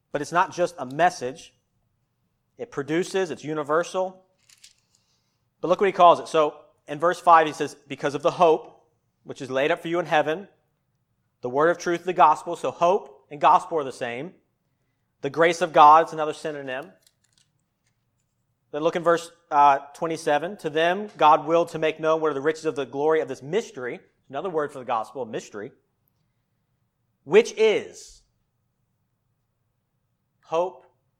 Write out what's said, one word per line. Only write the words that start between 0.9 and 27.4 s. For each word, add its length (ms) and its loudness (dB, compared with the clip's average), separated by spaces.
It 140 -14
produces, 600 -4
it's 140 -12
universal. 840 -4
But 80 -4
look 120 0
what 60 2
he 60 0
calls 260 8
it. 100 -12
So 340 0
in 140 -10
verse 180 0
five, 280 6
he 60 -4
says, 220 -8
"Because 400 -8
of 80 -8
the 80 2
hope 560 0
which 180 -16
is 80 -10
laid 200 0
up 100 -2
for 80 -12
you 100 -2
in 80 -4
heaven, 420 -2
the 100 -10
word 200 2
of 80 -4
truth, 260 -6
the 80 -4
gospel." 440 2
So 140 -6
hope 600 -2
and 100 -14
gospel 380 2
are 60 -2
the 60 -8
same. 500 -10
The 80 -6
grace 320 0
of 100 -2
God 340 8
is 60 -14
another 200 -6
synonym. 600 -12
Then 120 -8
look 120 0
in 80 -4
verse, 280 0
uh, 280 6
twenty-seven. 640 -4
"To 120 -8
them 460 -2
God 280 4
willed 260 0
to 80 -10
make 200 -2
known 220 0
what 100 -2
are 40 -4
the 60 -6
riches 240 -4
of 120 -4
the 100 -6
glory 340 -2
of 80 -6
this 140 -12
mystery." 580 -8
Another 220 -8
word 220 -4
for 60 -16
the 60 -14
gospel, 400 -6
mystery. 480 -12
"Which 280 4